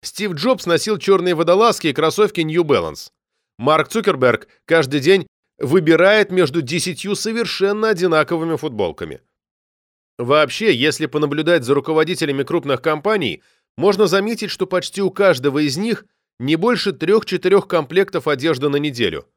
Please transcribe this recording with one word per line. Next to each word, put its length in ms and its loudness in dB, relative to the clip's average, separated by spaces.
Стив 300 -6
Джобс 340 -2
носил 320 0
черные 360 2
водолазки 540 2
и 40 -2
кроссовки 480 0
New 220 0
Balance. 480 -2
Марк 300 2
Цукерберг 600 0
каждый 360 2
день 260 2
выбирает 720 4
между 320 0
десятью 540 -4
совершенно 720 -2
одинаковыми 680 0
футболками. 640 -6
Вообще, 560 0
если 320 0
понаблюдать 580 0
за 100 2
руководителями 680 0
крупных 360 -2
компаний, 640 -2
можно 300 2
заметить, 440 -2
что 160 -4
почти 360 -4
у 80 0
каждого 500 2
из 160 -2
них – 280 -4
не 180 0
больше 360 0
трех-четырех 760 0
комплектов 640 -2
одежды 400 -2
на 80 0
неделю. 600 -2